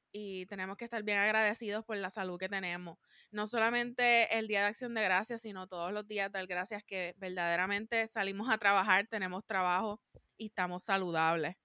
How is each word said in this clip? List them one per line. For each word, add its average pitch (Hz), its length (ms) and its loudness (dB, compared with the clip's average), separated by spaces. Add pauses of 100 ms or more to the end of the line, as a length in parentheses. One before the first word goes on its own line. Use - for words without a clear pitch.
(120)
y 196 340 -8
tenemos 190 300 -8
que - 80 -10
estar 226 180 -6
bien 208 160 0
agradecidos 214 680 2
por 220 100 -4
la 196 140 -4
salud 185 280 -6
que 190 120 -4
tenemos. 180 480 -6 (320)
No 208 160 -4
solamente 240 920 4
el 220 100 -4
Día 208 120 0
de 202 60 2
Acción 233 280 -4
de 220 80 0
Gracias, 208 400 0
sino 196 240 -10
todos 175 260 -6
los 208 140 -4
días 202 240 -2
dar 190 160 -4
gracias 190 380 -6
que 180 320 -6
verdaderamente 185 920 0
salimos 202 420 -2
a 220 80 4
trabajar, 202 480 4
tenemos 190 400 -4
trabajo 196 560 0 (340)
y 220 120 -6
estamos 180 360 -2
saludables. 170 800 2